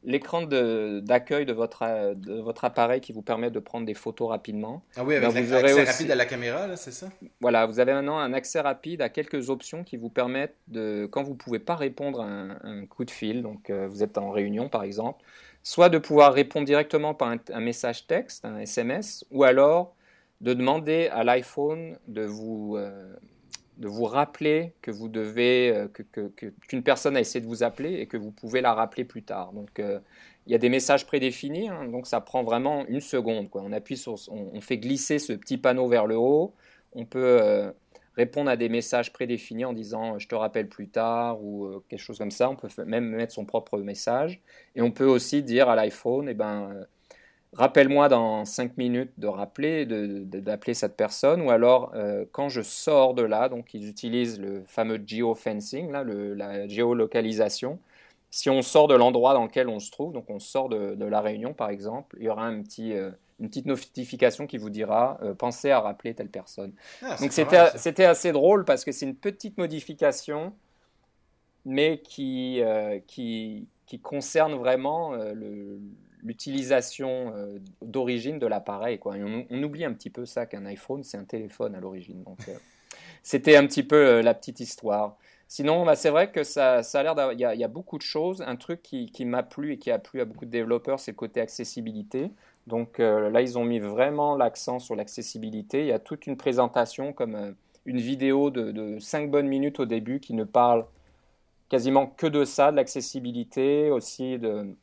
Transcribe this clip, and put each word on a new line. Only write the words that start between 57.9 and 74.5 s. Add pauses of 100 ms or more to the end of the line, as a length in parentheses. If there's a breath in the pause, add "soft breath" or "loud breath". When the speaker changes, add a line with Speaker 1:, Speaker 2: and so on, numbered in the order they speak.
Speaker 1:
Si
on
sort
de
l'endroit
dans
lequel
on
se
trouve,
donc
on
sort
de,
de
la
réunion
par
exemple,
il
y
aura
un
petit,
euh, (300)
une
petite
notification
qui
vous
dira,
euh, «
Pensez
à
rappeler
telle
personne. » (300 loud breath)
Speaker 2:
Ah,
c'est
Speaker 1:
Donc
Speaker 2:
pas
Speaker 1:
c'était,
Speaker 2:
mal,
ça.
Speaker 1:
c'était
assez
drôle
parce
que
c'est
une
petite
modification, (1120)
mais
qui,
euh,
qui, (200)
qui
concerne